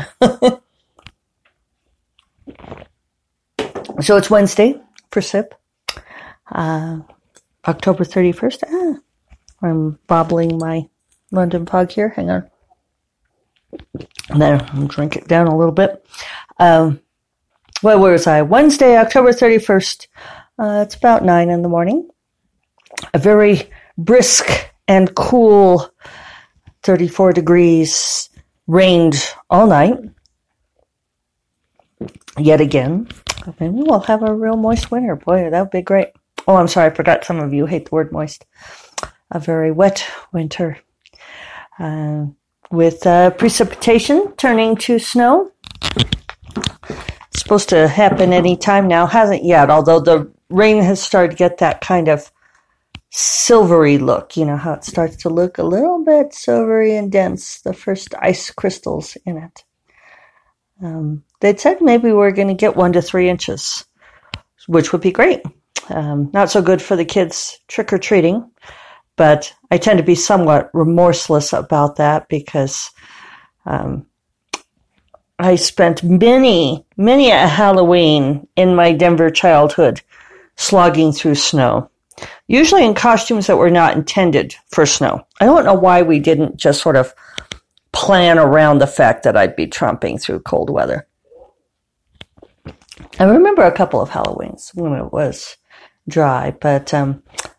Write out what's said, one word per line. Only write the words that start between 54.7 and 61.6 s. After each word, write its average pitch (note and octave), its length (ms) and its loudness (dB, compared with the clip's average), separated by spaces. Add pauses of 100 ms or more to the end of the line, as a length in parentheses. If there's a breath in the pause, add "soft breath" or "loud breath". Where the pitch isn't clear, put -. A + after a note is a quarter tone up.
it - 100 -12
starts E3 340 -6
to E3+ 120 -6
look F3 300 -4
a E3 40 -2
little D4 400 -2
bit D4+ 300 2
silvery A3 640 -2
and G3+ 140 -8
dense, F#3 500 -4
the F#3+ 120 -10
first - 440 -10
ice - 320 -4
crystals - 760 -10
in F3 140 -10
it. E3 260 -20 (1200 soft breath)
Um, D#3 400 -10 (160)
they G3+ 160 2
said F4+ 260 -2